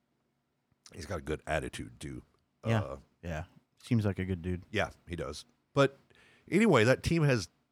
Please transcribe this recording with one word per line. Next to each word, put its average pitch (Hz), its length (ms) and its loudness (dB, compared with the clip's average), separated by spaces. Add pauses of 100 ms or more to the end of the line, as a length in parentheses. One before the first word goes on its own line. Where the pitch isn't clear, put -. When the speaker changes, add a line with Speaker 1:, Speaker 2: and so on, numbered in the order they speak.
(920)
Speaker 1:
He's - 120 -12
got 85 140 -6
a - 20 -12
good 76 260 -6
attitude, 69 540 -6
too. 65 200 -10 (460)
Speaker 2:
Yeah. 113 140 0
Speaker 1:
Uh, - 160 -8 (260)
Speaker 2:
Yeah. 82 200 -6 (400)
Seems 110 220 0
like 95 140 -2
a 92 60 -2
good 92 160 -4
dude. 90 300 -6
Speaker 1:
Yeah, 95 180 0 (180)
he 85 80 -8
does. 76 300 -8 (280)
But 139 240 4 (540)
anyway, 170 320 6
that 123 180 4
team 165 220 2
has 127 240 2 (240)